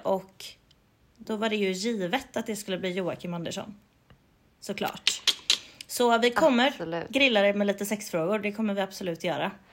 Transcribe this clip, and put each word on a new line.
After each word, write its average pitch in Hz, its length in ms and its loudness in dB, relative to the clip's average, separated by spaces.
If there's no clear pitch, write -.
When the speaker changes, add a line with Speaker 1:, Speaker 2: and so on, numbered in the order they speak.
Speaker 1:
Och 190 400 -2
då 220 200 -6
var 220 120 0
det 214 80 0
ju 190 160 2
givet 202 640 -2
att - 100 -2
det 214 100 -4
skulle 185 220 -4
bli 185 120 -2
Joakim 175 440 -4
Andersson. 170 400 -8
Såklart. - 640 -4
Så 240 300 4
vi 240 120 4
kommer 240 380 6
Speaker 2:
Absolut. 165 400 -4
Speaker 1:
grilla 254 340 4
dig 202 120 6
med 202 120 2
lite 202 200 0
sexfrågor. 202 520 0
Det 202 140 -4
kommer 208 220 -2
vi 202 60 0
absolut 190 440 -4
göra. 160 260 -2